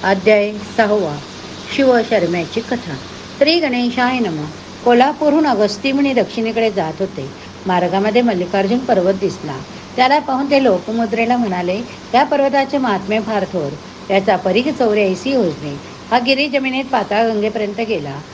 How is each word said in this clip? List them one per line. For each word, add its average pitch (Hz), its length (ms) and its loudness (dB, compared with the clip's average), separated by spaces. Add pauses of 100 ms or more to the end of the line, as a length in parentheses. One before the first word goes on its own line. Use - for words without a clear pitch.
अध्याय 208 480 4 (260)
सहावा, 208 400 2 (580)
शिवशर्म्याची 220 840 2
कथा. 226 360 -6 (420)
श्री 311 220 4
गणेशाय 247 600 0
नमः. 160 260 -2 (400)
कोल्हापूरहून 294 640 4
अगस्तीमुनी 269 640 2
दक्षिणेकडे 226 580 0
जात 160 280 -2
होते. 147 300 -4 (360)
मार्गामध्ये 190 560 2
मल्लिकार्जुन 196 580 0
पर्वत 190 340 2
दिसला. 160 440 -4 (380)
त्याला 262 240 4
पाहून 277 320 -2
ते 277 120 4
लोकमुद्रेला 226 760 0
म्हणाले, 185 440 -2 (320)
"या 254 100 6
पर्वताचे 277 540 2
महात्म्य 208 440 0
फार 208 220 -2
थोर, 170 260 -4 (440)
याचा 196 220 4
परीघ 196 340 2
चौऱ्याऐंशी 208 640 0
योजने. 147 460 -2 (320)
हा 240 80 4
गिरी 269 280 0
जमिनीत 262 380 -2
पाताळ 226 420 0
गंगेपर्यंत 214 540 -2
गेला." 147 380 -4 (140)